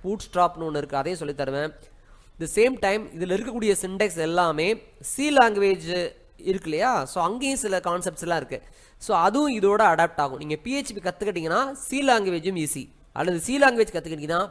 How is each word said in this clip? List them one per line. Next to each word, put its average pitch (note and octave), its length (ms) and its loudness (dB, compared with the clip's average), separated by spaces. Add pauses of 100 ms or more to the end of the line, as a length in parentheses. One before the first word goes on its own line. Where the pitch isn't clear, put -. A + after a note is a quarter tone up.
பூட்ஸ்ட்ராப்னு F3+ 560 -2
ஒண்ணு D#3+ 160 -4
இருக்கு, C#3+ 200 -4
அதையும் D#3+ 240 -2
சொல்லித் D3 160 -6
தருவேன். C#3 360 -4 (680)
The E3 140 -4
same A#3+ 240 4
time G3+ 420 -2
இதுல F3+ 120 -2
இருக்கக்கூடிய A3 480 0
சின்டெக்ஸ் F#3+ 360 -2
எல்லாமே E3 680 0 (180)
சி D4 360 -2
லாங்குவேஜ் F#3+ 760 2 (240)
இருக்கு F#3+ 340 -4
இல்லையா? F#3 340 2
So, E3+ 180 -4
அங்கேயும் B3+ 360 0
சில F#3+ 200 -2
கான்செப்ட்ஸ் F3 440 -4
எல்லாம் E3+ 140 0
இருக்கு. C3+ 260 -6 (360)
So, - 180 0
அதுவும் A3+ 400 4
இதோட G3+ 240 4
அடாப்ட் E3+ 360 4
ஆகும். C#3 220 -2
நீங்க D3+ 180 -6
பி C4+ 240 -6
ஹெச் A#3 140 -10
பி G3 60 -12
கத்துக்கிட்டீங்கன்னா F#3 720 -2
சி C#4 340 -4
லாங்குவேஜும் F#3 600 0
ஈஸி, C3+ 220 -6 (240)
அல்லது E3+ 280 -2
சி B3+ 180 -2
லாங்குவேஜ் A#3+ 340 4
கத்துக்கிட்டீங்கன்னா E3 580 -4